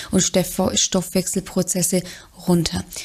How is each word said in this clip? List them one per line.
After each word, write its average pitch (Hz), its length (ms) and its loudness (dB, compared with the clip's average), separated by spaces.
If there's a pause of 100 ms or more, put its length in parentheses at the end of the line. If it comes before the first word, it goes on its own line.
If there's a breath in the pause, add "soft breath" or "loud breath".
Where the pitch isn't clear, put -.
(120)
und 190 80 4
Stoff-, 185 540 2
Stoffwechselprozesse 185 1300 0 (420 loud breath)
runter. 175 380 2 (220 loud breath)